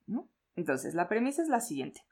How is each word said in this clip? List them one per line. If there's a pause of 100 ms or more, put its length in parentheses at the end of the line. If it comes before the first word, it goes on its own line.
¿no? (260)
Entonces,
la
premisa
es
la
siguiente.